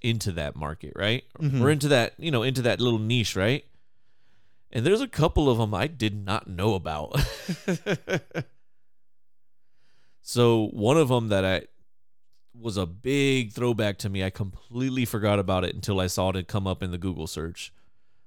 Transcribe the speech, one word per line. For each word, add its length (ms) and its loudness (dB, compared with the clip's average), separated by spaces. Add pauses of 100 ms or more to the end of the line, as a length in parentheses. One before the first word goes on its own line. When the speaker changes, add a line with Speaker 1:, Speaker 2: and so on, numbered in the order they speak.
Speaker 1:
into 320 -2
that 240 -6
market, 400 -8
right? 280 -2 (140)
Speaker 2:
Mm-hmm. 240 0
Speaker 1:
Or 80 6
into 180 2
that, 300 2
you 120 -6
know, 120 2
into 200 0
that 180 2
little 180 2
niche, 380 0
right? 280 0 (1080)
And 140 0
there's 160 4
a 60 -4
couple 420 2
of 100 4
'em 140 0
I 120 0
did 280 -2 (100)
not 240 -4
know 260 0
about. 400 -6 (520)
<laughs> 800 -4 (1800)
So 500 4
one 240 4
of 140 4
'em 180 2
that 160 4
I, 180 2 (960)
was 180 -6
a 100 -2
big 640 0
throwback 460 0
to 120 -4
me, 140 -2
I 60 0
completely 720 -4
forgot 340 2
about 260 0
it 100 -4
until 260 -2
I 80 0
saw 240 0
it 160 -4
come 180 -2
up 160 -4
in 80 -6
the 80 -6
Google 280 -6
search, 460 -10 (540)